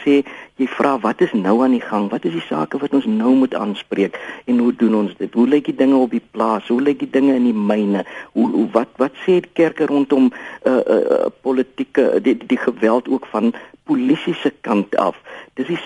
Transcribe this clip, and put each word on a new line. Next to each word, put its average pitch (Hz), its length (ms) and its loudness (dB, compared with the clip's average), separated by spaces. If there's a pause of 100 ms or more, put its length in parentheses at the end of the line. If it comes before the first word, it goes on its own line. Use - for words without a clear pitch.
sê, 143 200 4 (320)
jy 135 100 0
vra, 139 320 -2
"Wat 107 220 -2
is - 120 0
nou 104 300 2
aan 131 100 2
die 120 80 0
gang? 104 300 -4
Wat - 140 -6
is 170 80 -2
die 165 160 -6
sake 151 300 -4
wat 139 160 -4
ons - 100 2
nou 127 300 2
moet 131 200 2
aanspreek 101 640 -4 (280)
en 123 120 2
hoe 120 180 2
doen 110 180 2
ons 104 220 0
dit? - 180 -8
Hoe 120 140 4
lyk 143 160 2
die 151 100 -4
dinge 135 220 2
op 127 140 2
die 117 200 -4
plaas? 110 380 -2
Hoe 120 120 2
lyk 143 180 0
die 139 120 -8
dinge 135 240 2
in 123 100 2
die 120 80 2
myne? 104 520 0 (280)
Hoe, - 180 2
hoe, - 220 0
wat, - 240 0
wat 135 160 -2 (140)
sê 180 140 4
die 175 120 -16
kerke 160 340 0
rondom, 139 460 2 (300)
eh, 131 100 0
eh, - 380 2
eh, - 160 2 (160)
politieke, 127 800 0
die, 131 140 2
die, - 100 -14
die - 120 0
geweld 113 500 0
ook 135 180 -2
van 113 280 0 (300)
polisie 147 500 0
se - 260 -4
kant 104 360 -2
af?" 90 200 0 (380)
Dis 131 120 -6
die 165 200 -4